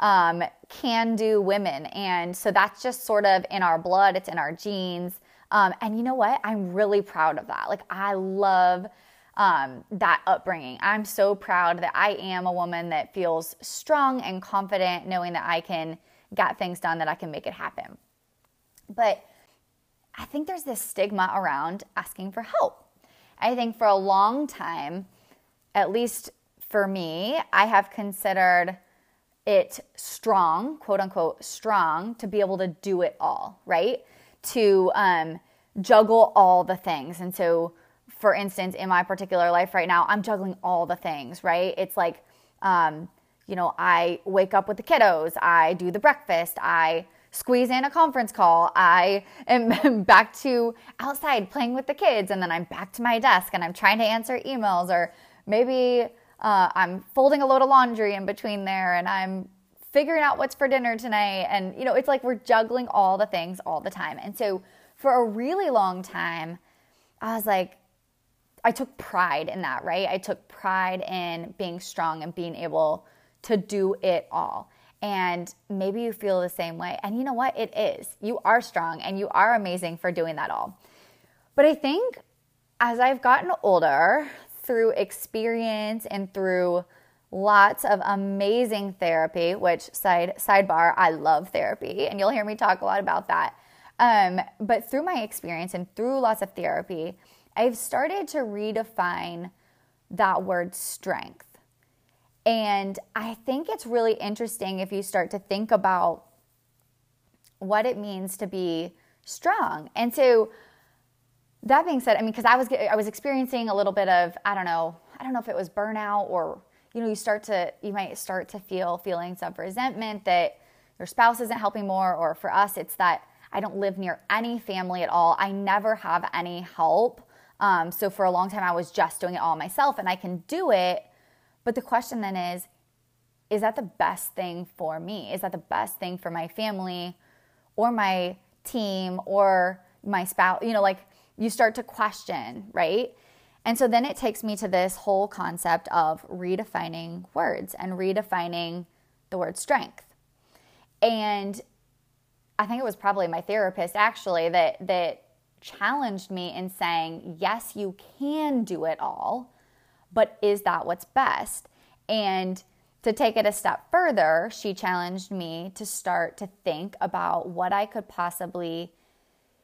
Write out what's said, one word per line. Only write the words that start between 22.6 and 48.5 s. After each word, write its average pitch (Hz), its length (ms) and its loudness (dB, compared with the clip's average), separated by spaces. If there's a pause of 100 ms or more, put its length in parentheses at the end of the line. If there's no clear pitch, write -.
I 240 180 0
think 233 220 -4
for 226 80 2
a 202 100 6
long 196 520 4
time, 165 580 -8 (680)
at 190 160 2
least 233 400 -4 (280)
for 202 280 0
me, 190 520 -4 (120)
I 202 160 6
have 202 240 2
considered 185 840 0 (680)
it - 340 2 (160)
strong, 196 840 0
quote 196 220 0
unquote, 190 440 -2
strong, 196 720 -2
to 220 120 -10
be 208 120 -2
able 196 180 0
to 185 100 -2
do 175 340 -4
it 165 180 0
all, - 460 -6
right? 190 380 0 (500)
To, 196 420 4
um, 175 440 2 (420)
juggle 220 540 8
all 180 280 8
the 180 140 -2
things. 165 420 -6
And 180 140 -8
so, 170 400 2 (340)
for - 260 2
instance, 190 420 -4
in 190 140 -6
my 180 140 4
particular 185 480 0
life 180 220 2
right 180 140 2
now, 175 200 4
I'm 208 140 2
juggling 190 420 -4
all 180 220 0
the 175 100 -2
things, 151 480 -10
right? 180 340 0
It's 185 200 -4
like, 170 260 -2 (380)
um, 170 480 2 (380)
you 190 100 -6
know, 175 200 0
I 175 460 2
wake 190 300 2
up 196 160 2
with 202 80 -4
the 226 60 -14
kiddos, 180 580 4
I 170 320 6
do 180 180 -2
the 202 80 -4
breakfast, 190 640 2
I 165 440 2 (260)
squeeze 247 380 0
in 254 140 0
a 277 60 -2
conference 269 420 2
call, 170 440 6